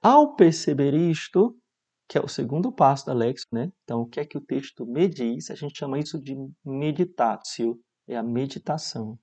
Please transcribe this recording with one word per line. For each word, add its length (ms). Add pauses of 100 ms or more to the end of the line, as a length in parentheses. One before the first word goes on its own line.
Ao 320
perceber 600
isto, 640 (500)
que 100
é 40
o 60
segundo 420
passo 360
da 80
Lectio, 380
né? 200 (120)
Então, 180
o 40
que 140
é 60
que 100
o 80
texto 400
me 240
diz? 420
A 40
gente 240
chama 200
isso 220
de 160 (260)
meditatio, 1200 (260)
é 100
a 60
meditação 1000